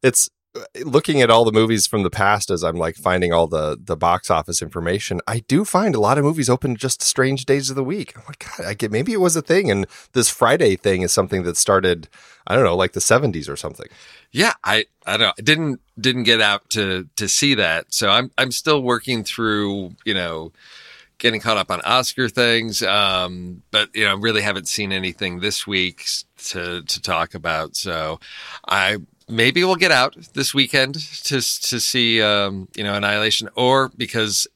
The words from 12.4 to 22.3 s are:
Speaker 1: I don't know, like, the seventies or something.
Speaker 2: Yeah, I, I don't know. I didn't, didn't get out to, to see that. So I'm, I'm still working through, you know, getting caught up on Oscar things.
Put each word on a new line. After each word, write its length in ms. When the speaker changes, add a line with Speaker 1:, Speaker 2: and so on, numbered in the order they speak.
Speaker 1:
I 80
don't 100
know, 120
like, 160
the 80
seventies 480
or 80
something. 300
Speaker 2:
Yeah, 220
I, 220
I 100
don't 120
know. 100
I 40
didn't, 380
didn't 260
get 180
out 280
to, 460
to 120
see 260
that. 400
So 160
I'm, 260
I'm 140
still 320
working 420
through, 680
you 80
know, 400
getting 240
caught 160
up 140
on 100
Oscar 480
things. 540